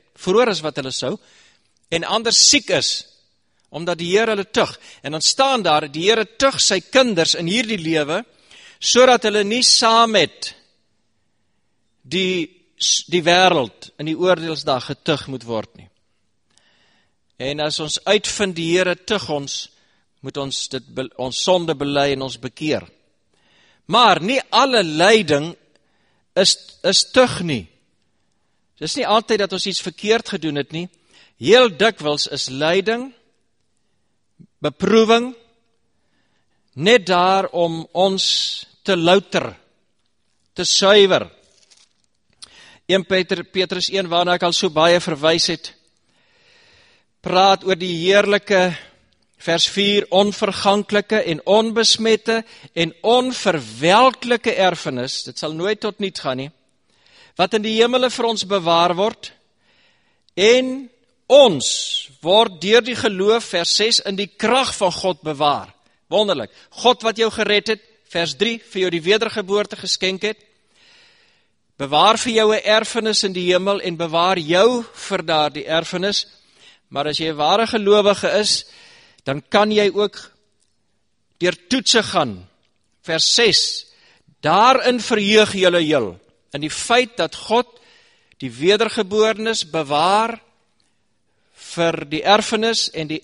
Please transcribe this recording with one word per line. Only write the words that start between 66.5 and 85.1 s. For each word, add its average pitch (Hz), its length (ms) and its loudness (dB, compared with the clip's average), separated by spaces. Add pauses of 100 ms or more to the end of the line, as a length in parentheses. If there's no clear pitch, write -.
God 233 240 2
wat 220 140 -2
jou 226 120 2
gered 208 400 -2
het, 214 120 -8 (260)
vers 165 260 -4
drie, 226 220 -2
vir - 240 -6
jou 180 100 0
die 165 120 -4
wedergeboorte 208 760 -2
geskenk 190 480 -4
het, 214 140 -8 (1400)
bewaar 156 400 4
vir 247 120 -4
jou 220 200 2
'n 214 140 -2
erfenis 214 580 0
in 196 80 -4
die 180 200 -4
hemel 190 280 0
en 175 160 -6
bewaar 170 420 0
jou 196 540 2
vir 185 320 -8
daardie 151 400 -2
erfenis. 175 640 -4 (640)
Maar 139 160 -6
as 147 120 -6
jy 160 120 -4
'n 151 60 -6
ware 180 300 0
gelowige 202 640 2
is, 175 380 -2 (580)
dan 143 240 -6
kan 214 260 2
jy 208 200 2
ook 202 220 -2 (1200)
deur 175 160 0 (120)
toetse 233 340 2
gaan. 113 440 -2 (600)
Vers 160 280 0
ses, 226 260 4 (840)
daarin 240 560 4
verheug 214 560 2